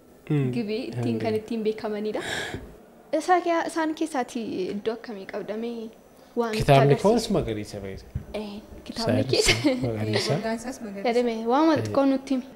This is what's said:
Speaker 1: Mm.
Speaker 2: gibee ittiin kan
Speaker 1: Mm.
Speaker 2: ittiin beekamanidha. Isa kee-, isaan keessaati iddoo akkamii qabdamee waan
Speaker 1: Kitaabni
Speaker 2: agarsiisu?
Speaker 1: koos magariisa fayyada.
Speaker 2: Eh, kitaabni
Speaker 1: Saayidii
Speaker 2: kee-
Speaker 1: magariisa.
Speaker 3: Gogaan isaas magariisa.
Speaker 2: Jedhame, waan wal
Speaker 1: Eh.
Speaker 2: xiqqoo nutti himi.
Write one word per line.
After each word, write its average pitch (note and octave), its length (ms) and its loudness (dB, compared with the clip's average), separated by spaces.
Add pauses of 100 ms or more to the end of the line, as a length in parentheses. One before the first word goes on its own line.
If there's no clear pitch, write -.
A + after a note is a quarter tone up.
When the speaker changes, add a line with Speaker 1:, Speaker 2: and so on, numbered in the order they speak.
(260)
Speaker 1:
Mm. C#3 260 2
Speaker 2:
gibee G#3+ 240 -2 (120)
ittiin E3 300 -2
kan A3+ 140 0
Speaker 1:
Mm. A3 60 0
Speaker 2:
ittiin A3 260 -4
beekamanidha. G#3+ 560 -2 (920)
Isa E4+ 280 4
kee-, E4+ 260 0
isaan D#4 280 -2
keessaati C4 460 -4 (300)
iddoo G#3 240 -2
akkamii G3 320 -12
qabdamee A3 640 -6 (460)
waan A3+ 180 0
Speaker 1:
Kitaabni C#3+ 400 8
Speaker 2:
agarsiisu? F#3+ 140 4
Speaker 1:
koos A3+ 220 4
magariisa A2 500 -2
fayyada. F#2+ 240 -10 (300)
Speaker 2:
Eh, G#3 260 -8 (240)
kitaabni - 300 -2
Speaker 1:
Saayidii - 280 2
Speaker 2:
kee- F3 320 4 (120)
Speaker 1:
magariisa. G#2+ 500 0
Speaker 3:
Gogaan A3 200 -2
isaas B3 240 -10
magariisa. G3+ 280 -4
Speaker 2:
Jedhame, A#3+ 260 2 (120)
waan C#4+ 220 4
wal D#4 100 4
Speaker 1:
Eh. - 60 0
Speaker 2:
xiqqoo C#4 220 2
nutti C4+ 280 2
himi. B3 220 -2